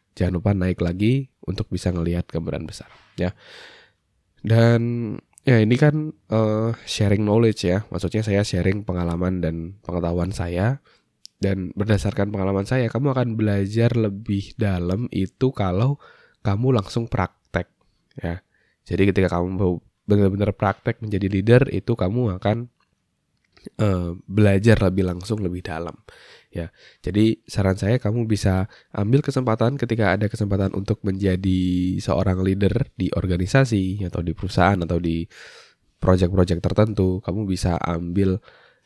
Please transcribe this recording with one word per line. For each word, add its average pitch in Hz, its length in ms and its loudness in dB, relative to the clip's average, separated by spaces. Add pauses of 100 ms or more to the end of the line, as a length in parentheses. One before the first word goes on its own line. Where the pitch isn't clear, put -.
(160)
jangan 90 240 -2
lupa 101 160 0
naik 92 240 -2
lagi 107 480 0 (160)
untuk 104 240 -6
bisa 90 240 -2
ngelihat 87 400 -2
gambaran 82 320 -6
besar - 240 -14 (320)
ya. 90 160 -2 (1040)
Dan 117 800 2 (240)
ya 120 160 6
ini 110 160 6
kan, 151 400 2 (160)
eh, 110 400 2 (160)
sharing 104 400 2
knowledge 107 400 2
ya, 95 240 0
maksudnya 92 320 -4
saya 101 240 2
sharing 98 400 -2
pengalaman 90 560 -2
dan 82 400 -6
pengetahuan 87 480 -2
saya. 92 480 -2 (580)
Dan 95 380 -2
berdasarkan 101 560 0
pengalaman 98 320 -2
saya, 123 240 -2
kamu 131 260 -2
akan 120 220 -2
belajar 107 640 0
lebih 101 560 -4
dalam 95 560 -2
itu 113 400 -2
kalau 104 480 0 (400)
kamu 113 400 0
langsung 113 320 -4
praktek - 560 -4 (480)
ya. 85 240 -8 (480)
Jadi 98 240 2
ketika 90 260 2
kamu 90 460 -2 (240)
benar-benar 101 480 2
praktek - 480 -2
menjadi 104 240 -2
leader, 104 400 4
itu 98 260 -2
kamu 101 460 -2
akan, 113 320 -2 (1040)
eh, 90 480 0
belajar 101 560 4
lebih 95 240 2
langsung, 92 400 -4
lebih 90 160 -4
dalam 85 400 -10 (480)
ya. 85 240 -10 (320)
Jadi 104 400 0
saran 95 320 0
saya, 107 240 0
kamu 113 240 -2
bisa 101 480 0 (240)
ambil 107 240 2
kesempatan 127 560 0
ketika 110 400 0
ada 104 160 -2
kesempatan 98 420 0
untuk 98 300 -4
menjadi 92 960 0
seorang 92 400 0
leader 95 560 0
di 90 160 -2
organisasi 95 960 0
atau 87 160 -4
di 85 80 -4
perusahaan 92 480 2
atau 85 160 -2
di 82 320 -2 (720)
project-project 92 640 2
tertentu, 95 560 0
kamu 101 240 -4
bisa 92 320 -2
ambil, 87 640 0 (460)